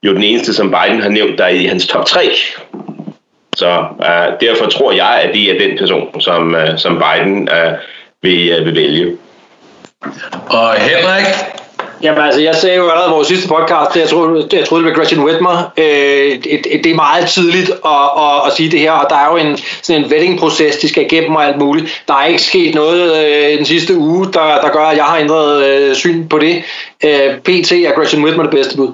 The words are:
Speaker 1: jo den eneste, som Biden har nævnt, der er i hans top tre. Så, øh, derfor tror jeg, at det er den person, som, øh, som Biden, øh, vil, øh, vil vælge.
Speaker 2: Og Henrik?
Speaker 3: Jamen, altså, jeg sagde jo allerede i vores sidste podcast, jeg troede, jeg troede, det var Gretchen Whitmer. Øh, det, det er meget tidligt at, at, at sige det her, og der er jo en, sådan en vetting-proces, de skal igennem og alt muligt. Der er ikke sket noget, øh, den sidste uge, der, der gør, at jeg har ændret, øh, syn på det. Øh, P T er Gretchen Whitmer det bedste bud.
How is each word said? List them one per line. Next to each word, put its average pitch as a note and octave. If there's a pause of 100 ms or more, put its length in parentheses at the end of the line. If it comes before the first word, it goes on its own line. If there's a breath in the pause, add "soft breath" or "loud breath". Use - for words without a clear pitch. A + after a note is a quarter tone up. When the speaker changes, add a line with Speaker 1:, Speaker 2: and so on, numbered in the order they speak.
Speaker 1:
jo G2
den F#2+
eneste, A2+
som G2 (100)
Biden G#2+
har G2+
nævnt, G#2
der G2
er F2+
i F2+
hans F#2
top -
tre. - (1300)
Så, F2+ (340)
øh, F2
derfor A2+
tror C3
jeg, -
at -
det G#2
er - (100)
den -
person, F#2
som, E2+
øh, D#2+
som E2+
Biden, E2+
øh, E2 (500 loud breath)
vil, F2
øh, E2
vil D#2+
vælge. D#2+ (1400 loud breath)
Speaker 2:
Og A2+
Henrik? F#3 (760)
Speaker 3:
Jamen, D3+
altså, C#3+
jeg D#3+
sagde F3+
jo F3+
allerede E3+
i -
vores D3+
sidste F#3
podcast, D#3+
jeg D#3+
troede, D#3+
jeg F3
troede, E3
det D#3+
var D3+
Gretchen D#3+
Whitmer. F3
Øh, C#3+ (120)
det, D3+
det D#3+
er E3
meget E3
tidligt F3+
at, D#3+ (280)
at, C#3+
at C#3
sige D#3+
det D#3+
her, D#3
og D3
der D3+
er C#3+
jo E3+
en, D3+ (240 loud breath)
sådan D3+
en B2
vetting-proces, D#3
de D#3
skal D#3+
igennem D#3
og D3
alt C#3+
muligt. D3
Der D3
er C#3
ikke E3+
sket E3+
noget, D#3+
øh, D3
den D3
sidste E3+
uge, E3+
der, D#3
der D3+
gør, D3+
at D#3
jeg D3+
har D#3+
ændret, D3
øh, C#3
syn E3
på D#3
det. E3 (420 loud breath)
Øh, C#3 (100)
P - (200)
T F#3
er E3+
Gretchen D3+
Whitmer D#3+
det D3+
bedste C#3
bud. C3+